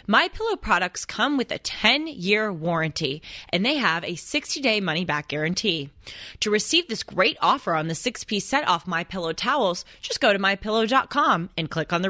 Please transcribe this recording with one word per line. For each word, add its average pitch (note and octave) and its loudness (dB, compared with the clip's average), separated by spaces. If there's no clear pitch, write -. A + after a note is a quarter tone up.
My C4 4
Pillow G#4+ -4
products F3+ 0
come C#4 0
with A#3 -2
a - -4
ten-year G#3+ 0
warranty, D#3+ -2
and F#3 0
they D4 2
have E3+ 2
a F3 -6
sixty-day C4+ -2
money-back D#3+ -2
guarantee. D#3 -2
To G#3+ 0
receive D#4 2
this D#4+ -6
great - 0
offer G3 2
on D#3 0
the E3 -2
six-piece - -4
set C#4+ 0
off E3+ 2
My E3+ -2
Pillow E3+ -4
towels, A3 0
just - -6
go A3 6
to F#3+ 2
My G3 4
pillow A3 0
dot B3+ 2
com B3 2
and D#3+ -2
click D#3+ -2
on E3+ 0
the F#3+ 0